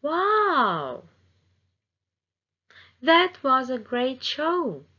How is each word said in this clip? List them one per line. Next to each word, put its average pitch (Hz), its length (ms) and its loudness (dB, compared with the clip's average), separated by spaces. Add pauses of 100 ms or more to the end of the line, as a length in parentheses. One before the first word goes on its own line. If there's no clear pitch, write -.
Wow! 302 1000 0 (2000)
That 339 400 4
was 262 280 2
a 254 80 -4
great 247 440 -4
show. 294 640 -4 (140)